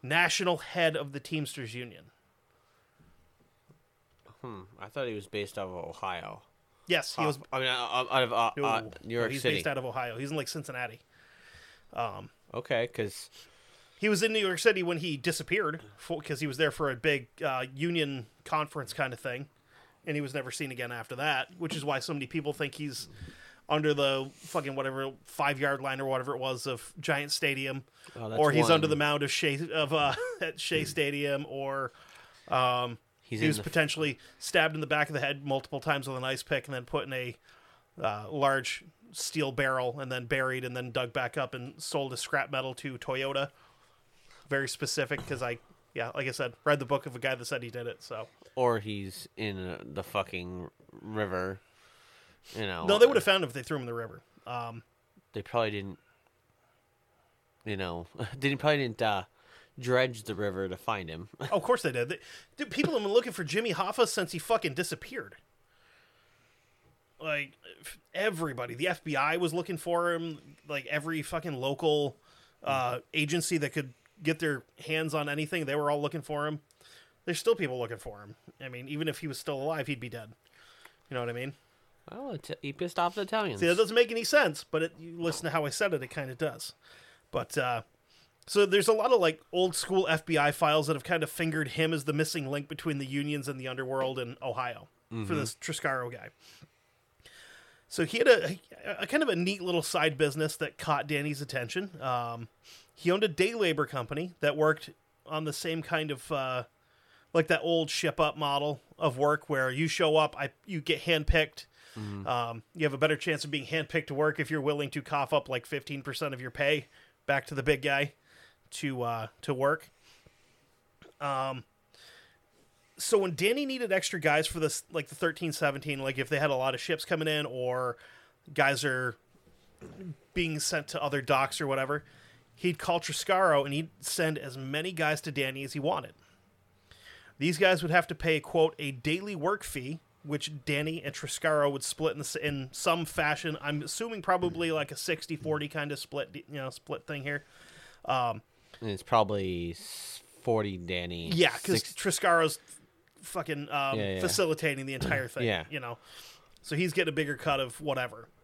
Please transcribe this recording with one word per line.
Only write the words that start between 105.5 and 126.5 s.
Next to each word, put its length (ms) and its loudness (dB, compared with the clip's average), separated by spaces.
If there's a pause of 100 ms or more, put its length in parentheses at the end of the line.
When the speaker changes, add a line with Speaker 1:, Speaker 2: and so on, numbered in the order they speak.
Speaker 1:
same 300 -4
kind 300 -2
of, 200 -8
uh, 320 -2 (680)
like, 140 4
that 140 4
old 280 2
ship 320 0
up 160 2
model 420 0 (180)
of 200 2
work 320 4
where 200 2
you 200 2
show 260 4
up, 220 6
I, 140 -4 (140)
you 140 -4
get 220 0
handpicked. 640 4 (340)
Speaker 2:
Mm-hmm. 260 -6
Speaker 1:
Um, 380 -2 (100)
you 120 0
have 80 2
a 40 -6
better 200 4
chance 260 -2
of 80 -6
being 140 -4
handpicked 420 -2
to 60 -6
work 260 2
if 100 0
you're 120 0
willing 300 0
to 100 -4
cough 320 0
up, 160 2
like, 160 -2
fifteen 360 -6
percent 320 -4
of 60 -10
your 120 -8
pay 360 2 (380)
back 220 2
to 80 -8
the 80 -2
big 180 4
guy 320 0 (580)
to, 300 -4
uh, 260 -2 (140)
to 120 -2
work. 360 2 (1300)
Um, 460 -2 (1300)
so 200 4
when 180 4
Danny 300 2
needed 260 -2
extra 280 0
guys 280 4
for 120 -4
this, 320 0
like, 160 -4
the 80 -14
thirteen 360 -2
seventeen, 480 -2
like, 180 -2
if 120 -2
they 100 2
had 100 2
a 60 2